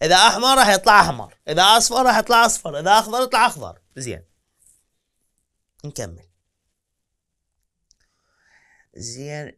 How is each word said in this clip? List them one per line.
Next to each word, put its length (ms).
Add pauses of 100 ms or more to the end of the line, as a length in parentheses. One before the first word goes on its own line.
اذا 140
احمر 420
راح 100
يطلع 340
احمر، 360 (100)
اذا 160
اصفر 420
راح 120
يطلع 280
اصفر، 340
اذا 200
اخضر 240
يطلع 240
اخضر. 340 (160)
زين. 260 (1600)
نكمل. 400 (2750)
زين، 640